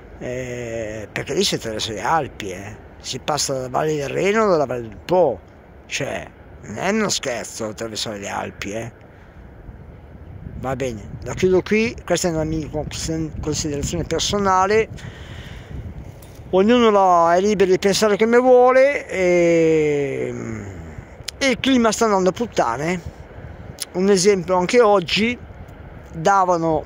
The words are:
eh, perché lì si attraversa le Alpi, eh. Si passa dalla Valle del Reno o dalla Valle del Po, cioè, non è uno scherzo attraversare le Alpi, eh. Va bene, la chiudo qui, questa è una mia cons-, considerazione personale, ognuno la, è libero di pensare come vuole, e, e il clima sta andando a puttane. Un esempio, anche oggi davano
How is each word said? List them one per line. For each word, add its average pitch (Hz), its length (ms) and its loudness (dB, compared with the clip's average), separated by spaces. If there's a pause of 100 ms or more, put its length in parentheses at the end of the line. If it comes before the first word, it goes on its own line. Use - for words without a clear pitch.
(200)
eh, 120 920 -8
perché 131 220 -6
lì 180 100 0
si 180 120 0
attraversa 110 360 -6
le 104 100 -8
Alpi, 127 500 -2
eh. 98 240 -12 (240)
Si - 200 -10
passa 143 340 -2
dalla 127 160 -6
Valle 156 260 0
del 139 140 -6
Reno 190 340 0
o 208 60 2
dalla 151 160 4
Valle 123 220 -6
del 107 100 -16
Po, 165 420 2 (480)
cioè, 107 380 -6 (360)
non 107 160 -14
è 151 120 -4
uno 214 200 0
scherzo 113 580 -6
attraversare 107 500 -8
le 98 120 -10
Alpi, 98 420 -8
eh. 113 300 -10 (1600)
Va 127 180 -4
bene, 120 460 -8
la 120 100 -8
chiudo 185 280 2
qui, 220 320 0 (120)
questa 175 240 0
è - 20 -2
una 156 140 -2
mia 156 240 -4
cons-, 151 600 -6 (100)
considerazione 147 640 -4
personale, 196 800 2 (1600)
ognuno 220 380 6
la, 180 460 6
è 185 60 4
libero 196 280 2
di 185 80 4
pensare 202 380 2
come 226 220 4
vuole, 254 720 6
e, 160 1200 2 (1040)
e 269 120 2
il 240 100 0
clima 240 320 4
sta 226 140 0
andando 190 240 2
a - 20 0
puttane. 165 720 -2 (920)
Un 190 160 2
esempio, 185 460 4
anche 180 240 4
oggi 208 580 2 (760)
davano 170 720 2